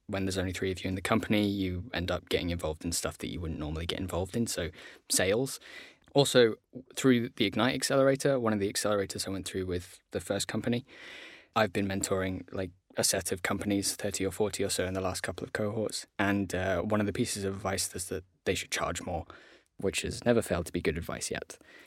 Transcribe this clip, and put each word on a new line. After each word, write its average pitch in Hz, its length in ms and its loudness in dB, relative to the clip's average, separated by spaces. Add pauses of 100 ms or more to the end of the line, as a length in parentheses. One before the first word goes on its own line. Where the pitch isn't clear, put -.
when 98 160 0
there's 95 120 0
only 92 140 0
three 95 220 -2
of 92 100 -6
you 98 60 -2
in 92 80 -2
the 95 40 -6
company, 104 460 2
you 95 380 0 (100)
end 90 160 -2
up 87 180 -4
getting 87 220 0
involved 80 340 -4
in 85 60 -2
stuff - 280 -4
that - 120 -6
you - 100 -6
wouldn't 80 200 -6
normally 78 260 -4
get - 140 -6
involved 95 340 -4
in, 117 140 0
so 82 220 -4 (420)
sales. 107 480 2 (520)
Also, 123 440 6 (400)
through 123 400 6
the 113 80 4
Ignite 110 320 2
Accelerator, 135 640 4
one 113 120 4
of 107 60 2
the 101 140 0
accelerators 101 560 0
I - 20 -4
went 92 160 -6
through 95 200 -4
with 90 340 -4 (100)
the - 80 -4
first - 300 -2
company, 117 360 0 (680)
I've 110 180 4
been 101 140 2
mentoring, 95 680 -2
like, 95 180 -4 (280)
a 110 60 2
set 98 280 0
of 92 100 -2
companies, 101 520 0
thirty - 280 -4
or 95 80 0
forty 101 320 0
or 98 60 2
so - 160 0
in 95 80 -2
the 92 80 -2
last 92 220 -2
couple - 220 -6
of - 100 -6
cohorts. 107 520 -2 (120)
And, 101 360 2
uh, 92 280 0
one 104 180 2
of 104 60 2
the 101 80 0
pieces 110 280 -2
of 98 120 -2
advice 98 400 -2
is 92 160 -6
that 87 120 -4 (220)
they 95 100 2
should - 160 -4
charge - 300 -2
more, 87 240 -4 (540)
which - 240 0
has - 240 -6
never 117 160 6
failed 85 240 0
to - 80 -8
be 87 80 -2
good 80 160 0
advice - 320 -6
yet. - 260 -8 (300)